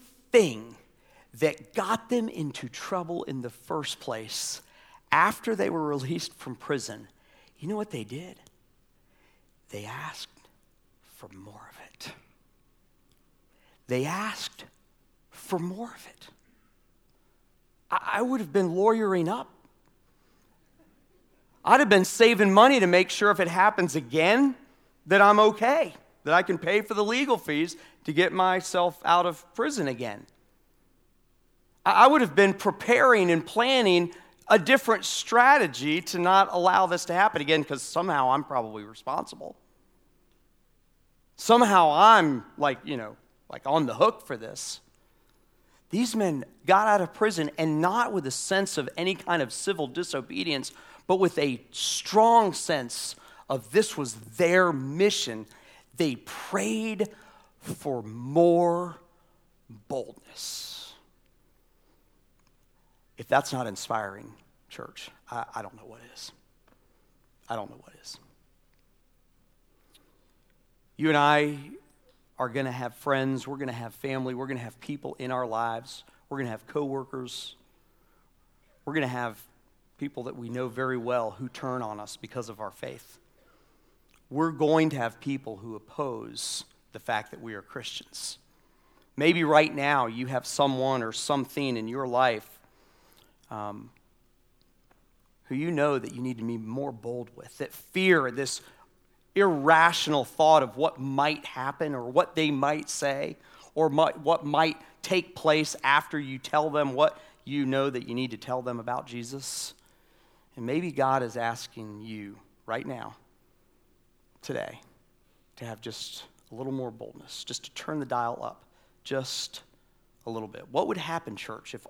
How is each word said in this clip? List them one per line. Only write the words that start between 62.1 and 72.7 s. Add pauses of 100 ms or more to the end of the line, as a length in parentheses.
If
that's
not
inspiring, (380)
church, (200)
I, (120)
I
don't
know
what (140)
is. (1200)
I
don't
know
what
is. (2750)
You
and
I (800)
are
gonna